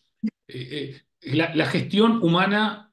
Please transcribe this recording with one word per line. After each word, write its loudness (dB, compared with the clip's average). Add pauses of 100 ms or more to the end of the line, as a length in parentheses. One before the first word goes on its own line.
(480)
Eh, -12 (180)
eh, -8
la, 0
la 0
gestión 2
humana 0